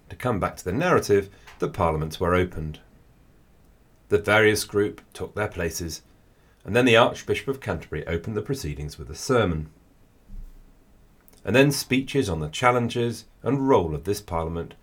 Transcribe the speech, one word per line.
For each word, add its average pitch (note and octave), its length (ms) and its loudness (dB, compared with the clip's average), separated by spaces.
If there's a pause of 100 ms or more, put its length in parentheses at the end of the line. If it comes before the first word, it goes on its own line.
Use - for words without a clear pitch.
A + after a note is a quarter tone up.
to - 80 -16
come A#2 240 -2
back F2 160 -2
to - 80 -18
the F2+ 80 -4
narrative, A2 580 2 (300)
that F2 120 -2
parliaments D#2 460 -2
were F2 160 2
opened. F2 460 -2 (1300)
The G#2 100 4
various G#2+ 460 4
group G2+ 360 -2 (120)
took - 240 -10
their - 100 -2
places, E2+ 560 -6 (640)
and F#2+ 100 -6
then B2 100 6
the A#2 120 8
Archbishop - 500 2
of - 140 -6
Canterbury D#2 480 -6
opened E2+ 280 -4
the G#2 60 -4
proceedings D2 560 -8
with D2+ 120 -12
a D2+ 40 -10
sermon. F2+ 560 0 (1700)
And G2+ 100 -2
then C#3 160 8
speeches C3+ 580 -2
on D#2+ 120 -2
the D#2 80 -4
challenges A#2+ 800 0 (180)
and C3+ 240 0
role F2+ 260 4
of D2+ 100 -8
this G2 160 -4
parliament E2 640 -6